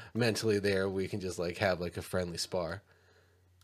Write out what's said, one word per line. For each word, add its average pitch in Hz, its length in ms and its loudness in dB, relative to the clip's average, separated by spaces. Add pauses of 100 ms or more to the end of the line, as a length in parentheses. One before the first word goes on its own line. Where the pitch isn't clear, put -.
(120)
mentally 110 460 2
there. 98 320 2
We 95 180 0
can 104 120 -4
just, 90 180 -4
like, 87 200 -2
have, 90 220 4
like, 87 160 -4
a 92 60 -4
friendly 87 340 -2
spar. 87 460 -4 (800)